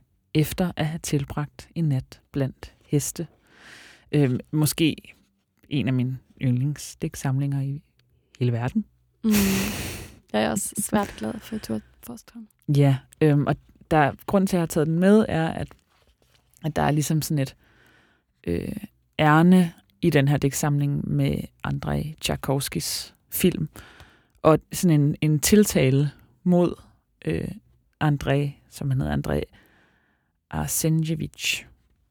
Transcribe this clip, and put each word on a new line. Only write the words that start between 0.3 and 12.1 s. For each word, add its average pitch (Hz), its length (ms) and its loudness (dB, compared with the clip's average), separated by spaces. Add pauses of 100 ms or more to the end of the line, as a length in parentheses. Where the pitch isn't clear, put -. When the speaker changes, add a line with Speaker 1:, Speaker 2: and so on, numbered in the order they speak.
Speaker 1:
Efter 156 420 0
at 156 100 -2
have 160 160 -6
tilbragt - 720 -6
en 165 100 -2
nat 135 360 -2 (120)
blandt - 420 -6 (120)
heste. 151 400 -4 (880)
Øhm, 135 280 2 (100)
måske 151 460 0 (720)
en 135 200 -2
af 131 60 0
mine 127 240 -2 (240)
yndlingsdigtsamlinger 139 1160 -4
i 139 220 -8 (560)
hele 123 140 0
verden. 123 320 -2 (400)
Speaker 2:
Mm. 220 60 2 (1000)
Jeg 214 120 0
er - 60 -2
også - 300 -6
svært 202 380 -2
glad 220 220 -6
for - 180 -10
Ture 220 220 -8 (260)
Forstrøm. 233 420 -18 (280)